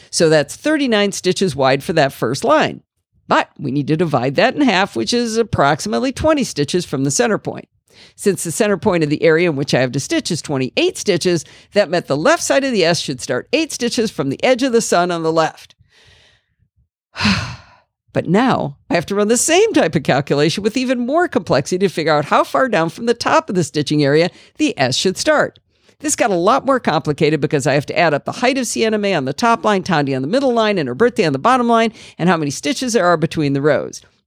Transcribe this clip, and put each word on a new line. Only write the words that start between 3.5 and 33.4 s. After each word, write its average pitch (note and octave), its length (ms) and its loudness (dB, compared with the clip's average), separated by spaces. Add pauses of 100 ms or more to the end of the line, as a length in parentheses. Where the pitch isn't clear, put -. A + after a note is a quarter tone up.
we C#3+ 140 -6
need C#3 160 -2
to D#3 100 0
divide C#3 380 0
that G#3 180 4
in - 80 -2
half, G3 340 2
which A3+ 180 -2
is A#3 240 -2
approximately A3 720 0
twenty D#4 320 0
stitches D#3 420 -2
from C3+ 200 -2
the C#3+ 60 -2
center G#3+ 260 0
point. - 320 -10 (460)
Since - 280 -2
the E3+ 80 -6
center G#3 260 0
point F3 260 0
of D3 60 0
the D3 140 0
area E3 260 4
in D3 60 -2
which C#3 180 -2
I C#3 60 4
have B2+ 140 0
to C#3 60 -4
stitch D#4+ 300 -4
is E3 120 -4
twenty-eight D3+ 560 -2
stitches, F3 480 0 (260)
that G3 180 2
meant E3+ 180 -2
the D#3+ 100 -2
left C#4+ 260 0
side C#4 220 0
of C4 80 -2
the F#3+ 100 2
S E3 160 2
should C3 220 -8
start B2 320 -6
eight D4+ 180 -2
stitches A#3 400 -2
from C#3 180 -4
the - 140 -4
edge B3 180 2
of C4 120 0
the A#3 80 4
sun F3 280 0
on E3+ 140 -4
the D#3+ 80 0
left. D#3+ 420 -2 (1400)
<sighs> - 460 -2 (520)
But - 160 -2
now F#3 480 0 (120)
I - 40 -2
have E3+ 140 0
to G3+ 80 -6
run G#3 120 2
the A3+ 80 2
same F4+ 380 2
type G3 200 2
of D3 100 -2
calculation D3 600 0
with G#3+ 140 -2
even B3+ 280 -2
more D#4+ 220 0
complexity F3 520 -2
to F#3+ 140 0
figure D#3 200 0
out D3+ 100 2
how B3 220 2
far C4 240 0
down E3 180 0
from A#3 200 -8
the A#3 60 2
top C#4+ 360 0
of G#3+ 60 -6
the F3+ 100 2
stitching D3+ 400 -2
area D#3 240 2 (260)
the D4+ 240 0
S B2+ 160 0
should F#3+ 220 -2
start. C#4 420 0 (400)
This D4 160 -4
got B3 160 2
a F#3+ 40 2
lot G3+ 300 2
more C4 140 2
complicated D3+ 600 0
because D3 260 0
I C3 60 4
have C#3+ 140 0
to C#3 120 -4
add E3 140 2
up C#3+ 100 -2
the - 80 -6
height C4 260 0
of B3 100 -2
Sienna A3+ 300 0
May G3+ 180 0
on C#3 100 -2
the C3 80 -4
top A#3 320 0
line, G3+ 180 2
Tandy C#3+ 320 0
on C3 60 -2
the C#3 80 -4
middle B3+ 240 0
line, G#3+ 240 0
and D3 100 -2
her B2 80 -6
birthday E3 300 2
on D3+ 80 0
the C3+ 60 -2
bottom A#3+ 280 2
line, A3+ 240 2 (260)
and E3+ 120 2
how E3+ 80 4
many D3 140 -2
stitches C4 420 -4
there G3 120 2
are F3 120 4
between D3+ 340 -2